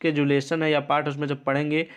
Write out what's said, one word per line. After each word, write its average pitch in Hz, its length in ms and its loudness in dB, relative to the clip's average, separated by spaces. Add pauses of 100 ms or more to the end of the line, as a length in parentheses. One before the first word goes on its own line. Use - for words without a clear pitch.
के 165 120 0
जो 147 120 2
लेसन 139 380 0
है 156 80 2
या 147 100 2
पाठ, 147 280 0
उसमें 143 180 -4
जब 143 180 -6
पढ़ेंगे, 151 420 0 (100)